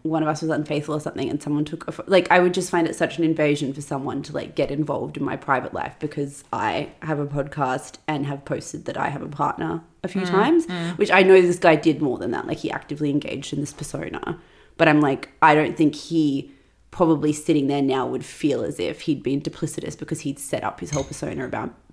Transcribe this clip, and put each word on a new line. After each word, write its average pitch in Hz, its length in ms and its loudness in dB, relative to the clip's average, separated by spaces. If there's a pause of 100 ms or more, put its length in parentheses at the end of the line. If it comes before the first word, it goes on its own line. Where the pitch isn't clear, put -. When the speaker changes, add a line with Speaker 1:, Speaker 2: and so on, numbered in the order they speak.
Speaker 1:
one 160 200 0
of 156 60 2
us 151 120 -4
was 160 80 -2
unfaithful 151 460 -2
or 151 40 -4
something 147 300 -6
and 143 140 -4
someone 147 200 -2
took - 240 -8
a 170 40 -6
pho-, - 160 -12
like, 185 240 4
I 180 80 6
would 180 160 4
just 185 160 -2
find 170 160 2
it - 80 -4
such 160 240 -2
an 170 40 2
invasion 151 480 2
for 143 100 -10
someone 139 420 -6
to, 151 100 -12
like, - 220 -8
get 143 160 0
involved 143 440 -4
in 147 80 -6
my 139 120 -2
private - 400 -2
life - 240 -6
because 143 520 -6
I 107 380 -2 (140)
have 156 160 -2
a 147 80 -2
podcast 139 720 -4 (100)
and 143 180 -2
have 143 180 -6
posted - 420 -8
that - 120 -6
I - 120 -2
have 143 120 -6
a 160 60 -10
partner 160 560 -4 (200)
a 190 40 -6
few 190 160 -4
Speaker 2:
Mm, 180 60 -4
Speaker 1:
times, 330 360 4
Speaker 2:
mm. 170 320 -6
Speaker 1:
which 196 140 2
I 190 100 8
know 190 180 10
this 175 200 4
guy 165 160 8
did 151 260 2
more 123 160 0
than 87 140 -4
that. 67 160 -4
Like, - 100 -4
he - 140 -8
actively 147 400 -4
engaged - 420 -4
in 143 60 -4
this 143 140 -6
persona. - 680 -8 (380)
But 165 100 6
I'm 151 140 6
like, 135 280 0 (140)
I 156 100 10
don't 151 240 4
think 151 160 4
he 147 580 0 (380)
probably 151 420 2
sitting 147 360 2
there 143 160 0
now 131 240 0
would 123 180 -4
feel 127 380 -2
as 143 160 -6
if 90 220 -4
he'd 143 200 -2
been 139 180 -2
duplicitous 151 580 -6
because 151 240 -8
he'd 139 180 -6
set - 240 -4
up - 160 -6
his 151 100 -10
whole 139 140 -2
persona - 420 -8
about 113 300 -8 (180)